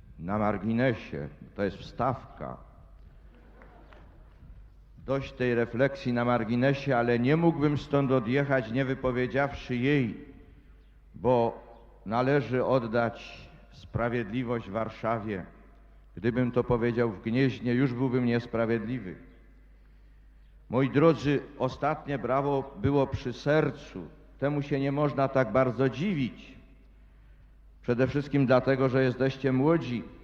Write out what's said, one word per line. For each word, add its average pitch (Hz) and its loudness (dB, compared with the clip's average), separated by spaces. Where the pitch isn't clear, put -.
na 92 -4
marginesie, 107 -2
to 101 -4
jest 95 -2
wstawka. - -6
Dość 135 -4
tej 123 0
refleksji 120 0
na 120 0
marginesie, 123 2
ale 120 4
nie 131 4
mógłbym 151 2
stąd 139 0
odjechać, 131 2
nie 135 0
wypowiedziawszy 127 -2
jej, 131 0
bo 120 0
należy 123 0
oddać 117 -2
sprawiedliwość 117 -4
Warszawie. 110 -4
Gdybym 120 0
to 120 2
powiedział 117 0
w 92 -10
Gnieźnie, 117 0
już 127 2
byłbym 123 0
niesprawiedliwy. 117 -2
Moi 127 2
drodzy, 143 4
ostatnie 143 -2
brawo 135 0
było 139 2
przy - -4
sercu. 143 0
Temu 143 0
się 143 -2
nie 139 0
można 139 0
tak 127 2
bardzo 127 2
dziwić. 139 -4
Przede 123 0
wszystkim 143 0
dlatego, 131 4
że 127 2
jesteście 131 0
młodzi, 127 2